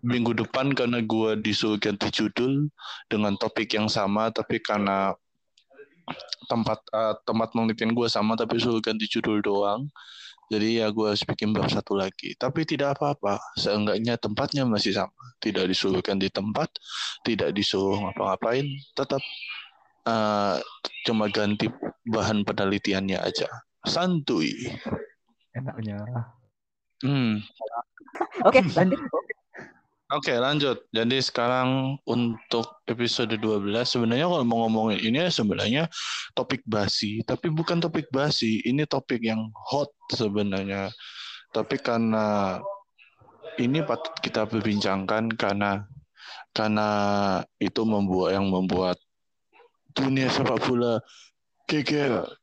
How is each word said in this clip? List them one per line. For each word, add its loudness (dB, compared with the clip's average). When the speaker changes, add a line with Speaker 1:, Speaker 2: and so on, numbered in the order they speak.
Speaker 1:
minggu 2
depan 0
karena 0
gua 2
disuruh 0
ganti -2
judul 2
dengan 2
topik -2
yang 2
sama, 2
tapi -2
karena 2
tempat, 0
eh, 0
tempat 0
penelitian 0
gua 2
sama, 0
tapi 0
suruh 2
ganti -2
judul 0
doang. 0
Jadi 2
ya 2
gua 2
harus -2
bikin 0
bab 0
satu -2
lagi. -4
Tapi -2
tidak 0
apa-apa, 0
seenggaknya 0
tempatnya 0
masih 2
sama. -4
Tidak 0
disuruh 0
ganti 0
tempat, -2
tidak 0
disuruh 2
ngapa-ngapain, 0
tetap, -2
eh, 2
cuma 2
ganti 2
bahan 2
penelitiannya 0
aja. -2
Santuy. 2
Speaker 2:
Enaknya. -6
Speaker 1:
Hmm. 2
Speaker 3:
Oke, 8
lanjut. 4
Speaker 1:
Oke, 0
lanjut. 2
Jadi 2
sekarang 2
untuk -2
episode 0
dua 2
belas, 0
sebenarnya 2
kalau 2
mau 2
ngomongin 2
ini 0
ya 0
sebenarnya 0
topik -2
basi, 0
tapi -4
bukan 0
topik -2
basi, 0
ini 2
topik -2
yang -2
hot 0
sebenarnya. -2
Tapi -2
karena 2
ini 2
patut -4
kita -2
perbincangkan 0
karena, 0
karena 2
itu 0
membuat, 2
yang 2
membuat 2
dunia 2
sepak 2
bola 2
geger 0